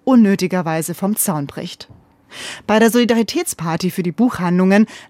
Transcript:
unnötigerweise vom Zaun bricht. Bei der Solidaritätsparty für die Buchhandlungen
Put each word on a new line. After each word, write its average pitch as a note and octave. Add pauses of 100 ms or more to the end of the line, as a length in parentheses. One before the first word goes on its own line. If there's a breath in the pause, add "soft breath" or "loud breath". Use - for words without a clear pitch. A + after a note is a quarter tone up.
unnötigerweise F3+
vom G3+
Zaun D3+
bricht. - (800 loud breath)
Bei G#3+
der A3+
Solidaritätsparty A3
für F3+
die F3
Buchhandlungen F#3+ (240 loud breath)